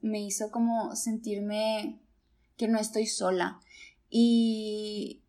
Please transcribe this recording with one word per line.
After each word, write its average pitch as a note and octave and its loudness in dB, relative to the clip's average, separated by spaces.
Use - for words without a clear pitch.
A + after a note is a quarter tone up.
me G#3+ -2
hizo G3+ -4
como A#3 0
sentirme G#3+ -4
que A#3 0
no A3+ 4
estoy A3 0
sola. F#3 0
Y A3 2